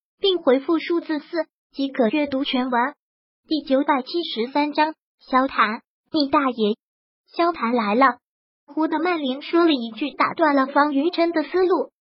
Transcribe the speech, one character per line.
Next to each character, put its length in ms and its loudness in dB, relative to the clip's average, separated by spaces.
并 220 2
回 180 4
复 180 0
数 220 -2
字 200 -6
四 40 -16
即 160 -4
可 220 0
阅 160 0
读 180 -4
全 240 -4
文。 260 -2
第 140 -2
九 200 2
百 200 0
七 200 -4
十 300 -6
三 220 0
章： 200 0
萧 280 0
谈， 320 0
你 160 0
大 220 2
爷！ 260 0
萧 180 0
谈 200 -4
来 220 0
了。 240 4
胡 200 -2
德 120 -2
曼 240 -2
林 180 -4
说 240 2
了 80 4
一 200 -2
句， 180 -6
打 240 -2
断 200 2
了 120 2
方 260 2
云 200 0
琛 200 0
的 120 0
思 200 0
路。 280 0